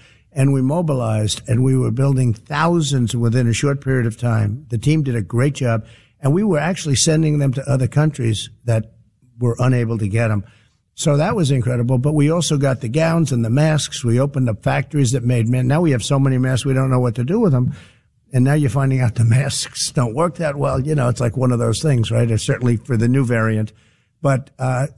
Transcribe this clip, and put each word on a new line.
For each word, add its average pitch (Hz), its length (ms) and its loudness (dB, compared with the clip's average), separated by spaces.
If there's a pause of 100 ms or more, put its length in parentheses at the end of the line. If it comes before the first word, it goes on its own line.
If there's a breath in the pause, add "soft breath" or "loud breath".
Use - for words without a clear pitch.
(320 soft breath)
And 139 200 2
we 135 120 0
mobilized, 127 840 -2
and 120 160 0
we 131 140 2
were 123 140 0
building 131 420 0
thousands 147 840 -2
within 120 300 0
a 117 80 2
short 139 280 -2
period 131 260 0
of 113 100 -6
time. 113 520 -2
The 117 100 -4
team 151 240 0
did 127 120 -2
a 113 60 -2
great 123 320 0
job, 113 320 -2 (340 loud breath)
and 139 140 0
we 196 100 2
were 190 140 0
actually 151 380 -2
sending 156 420 2
them 139 160 0
to 131 160 -6
other 127 180 2
countries 127 600 0 (160)
that 113 280 -2 (440)
were 120 220 0
unable 120 400 0
to 104 80 -2
get 113 240 0
'em. 101 120 -2 (520 soft breath)
So 147 220 0
that 190 180 0
was 151 160 2
incredible, 123 480 0
but 147 160 0
we 147 160 4
also 160 260 0
got 135 240 0
the 123 80 -6
gowns 165 420 0
and 117 140 0
the 110 60 -2
masks. 151 520 0
We 117 160 2
opened 131 300 0
up 104 140 -6
factories 139 480 0
that 131 120 -2
made 120 240 0
men. 127 200 0
Now 147 140 2
we 165 100 2
have 120 120 0
so 139 160 0
many 135 200 2
masks, 131 260 0
we 135 80 0
don't 131 160 0
know 127 100 2
what 123 160 0
to 123 80 -2
do 175 160 0
with 190 140 2
'em. 127 200 0 (580 loud breath)
And 127 120 2
now 135 120 4
you're 147 160 0
finding 135 300 0
out 117 120 0
the 117 120 0
<laughs> 113 140 4
masks - 520 -6
don't 120 240 -2
work 165 220 -2
that 147 200 -4
well. 135 220 0
You 147 160 -2
know, 123 140 2
it's 120 120 -4
like 120 160 -2
one 127 140 2
of 117 80 0
those 117 200 0
things, 127 300 0
right? 117 220 2
It's 110 120 0
certainly 120 340 0
for 117 200 -4
the 117 100 2
new 135 160 2
variant. 110 480 0 (500 soft breath)
But, 135 360 -2
uh, 131 300 -2 (100)